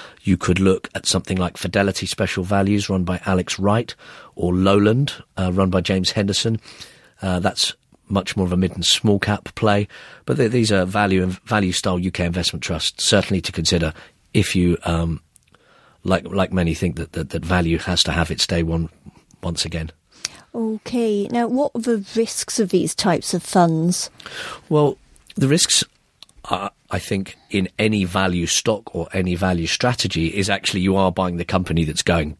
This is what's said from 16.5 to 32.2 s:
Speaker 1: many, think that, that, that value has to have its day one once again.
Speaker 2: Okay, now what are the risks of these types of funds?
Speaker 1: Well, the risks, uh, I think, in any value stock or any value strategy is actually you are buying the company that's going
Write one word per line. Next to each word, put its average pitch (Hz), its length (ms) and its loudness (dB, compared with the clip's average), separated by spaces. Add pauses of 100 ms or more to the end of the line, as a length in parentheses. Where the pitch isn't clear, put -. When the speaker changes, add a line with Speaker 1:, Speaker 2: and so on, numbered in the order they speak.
Speaker 1:
many, 87 220 0
think 87 220 -2
that, 80 160 -10
that, 76 180 -6
that 78 140 -8
value 85 340 2
has 90 240 -2
to - 100 0
have 82 180 2
its - 160 -2
day 87 160 0
one 82 260 -2 (540)
once 87 220 -6
again. 80 260 -6 (640)
Speaker 2:
Okay, 220 760 -2
now 240 200 0
what 269 260 0
are 240 60 -4
the 226 340 -2
risks - 440 -4
of 202 120 0
these 170 240 0
types - 400 0
of 175 80 -2
funds? 170 680 2 (580)
Speaker 1:
Well, 147 300 2 (360)
the 139 140 2
risks, - 340 2 (640)
uh, 95 240 -4 (220)
I 101 80 -2
think, 95 380 -4 (140)
in 95 280 0
any 107 260 2
value 90 420 0
stock - 480 -2
or 82 200 -4
any 92 200 0
value 87 320 0
strategy 95 640 -2
is 101 220 -2
actually 98 320 -2
you 95 120 2
are 95 160 4
buying 90 280 -2
the 87 60 -4
company 85 400 0
that's 76 180 -4
going 76 380 0